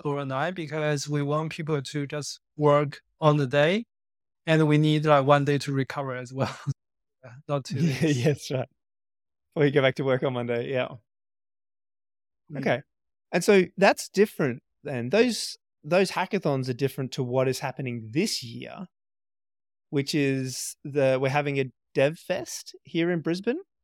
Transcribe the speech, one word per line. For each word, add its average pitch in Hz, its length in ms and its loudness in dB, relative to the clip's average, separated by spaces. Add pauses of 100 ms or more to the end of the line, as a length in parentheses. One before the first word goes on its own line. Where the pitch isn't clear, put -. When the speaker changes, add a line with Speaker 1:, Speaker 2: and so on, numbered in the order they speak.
Speaker 1:
overnight 143 500 -4
because 151 540 -2
we 147 140 0
want 156 300 -2
people 156 280 -4
to 143 260 -6
just 147 320 -10 (180)
work 147 440 4 (200)
on 151 160 6
the 139 100 0
day. 156 380 2 (600)
And 156 220 4
we 151 100 6
need, 151 280 4
like, 143 200 6
one 143 200 6
day 143 140 2
to 143 120 -6
recover 135 440 -4
as 127 180 -12
well. 131 320 -4
<laughs> 143 80 -4 (500)
Yeah, 123 80 -20 (160)
not 143 160 -4
two - 120 -10
Speaker 2:
<laughs> 120 40 -4
Yeah, 143 220 0
Speaker 1:
days. 151 160 2
Speaker 2:
yeah, 120 80 -2
that's 147 260 -2
right. 127 160 -4 (840)
Before 147 120 2
you 143 60 4
go 143 100 4
back 131 140 2
to 147 80 -6
work 131 200 2
on 135 100 -2
Monday, 120 400 -4
yeah. 127 160 -2 (1600)
Speaker 1:
Mm. 143 80 -10
Speaker 2:
Okay. 139 220 -2 (500)
And 175 100 0
so 196 220 6 (140)
that's 202 320 2
different 156 520 0 (220)
then. 123 260 -6
Those, 220 460 0 (300)
those 175 260 2
hackathons 160 560 -2
are 131 60 -2
different 131 400 -4
to 139 100 -4
what 127 240 0
is 131 120 -2
happening 120 520 -8
this 165 320 -2
year, 120 440 -14 (1000)
which 143 240 -2
is 135 680 -2
the, 135 380 2
we're 135 80 0
having 143 300 0
a 131 120 -2 (220)
Dev 151 260 2
Fest - 640 -8
here 170 260 -2
in 175 120 0
Brisbane, 196 400 -4 (220)